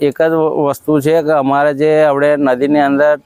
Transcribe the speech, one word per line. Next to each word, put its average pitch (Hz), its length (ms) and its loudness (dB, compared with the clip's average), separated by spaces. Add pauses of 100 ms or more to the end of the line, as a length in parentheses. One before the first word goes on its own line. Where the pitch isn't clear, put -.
એક 143 200 -2
જ 160 100 0
વ-, 156 360 -2
વસ્તુ 147 320 -2
છે 156 220 0
કે 151 100 -4
અમારે 143 420 0
જે 151 300 0
આપણે 147 340 0
નદીની 139 420 0
અંદર 143 460 0